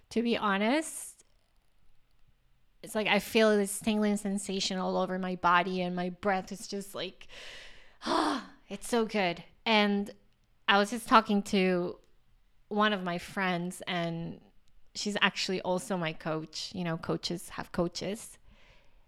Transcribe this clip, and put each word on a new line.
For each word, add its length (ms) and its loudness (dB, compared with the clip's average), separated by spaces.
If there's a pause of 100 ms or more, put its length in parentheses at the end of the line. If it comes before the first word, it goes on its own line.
(100)
to 120 2
be 140 2
honest, 880 0 (1600)
it's 120 -12
like 140 0
I 100 4
feel 380 4
this 240 0
tingling 380 2
sensation 600 -4
all 180 -2
over 220 0
my 160 -2
body, 460 4
and 160 -2
my 140 -2
breath 420 -2
is 160 -12
just 260 -8
like, 320 -10 (400)
<sighs> 400 -18
ah, 420 0 (200)
it's 200 -10
so 160 2
good. 380 -2 (220)
And 460 4 (580)
I 100 6
was 120 2
just 180 -8
talking 360 6
to 540 0 (680)
one 240 2
of 100 -2
my 160 -2
friends, 720 -2
and 520 -4 (540)
she's 260 -4
actually 420 2
also 340 -2
my 160 -2
coach. 600 -6
You 120 -6
know, 120 -2
coaches 520 -4
have 240 -10
coaches. 680 -4 (680)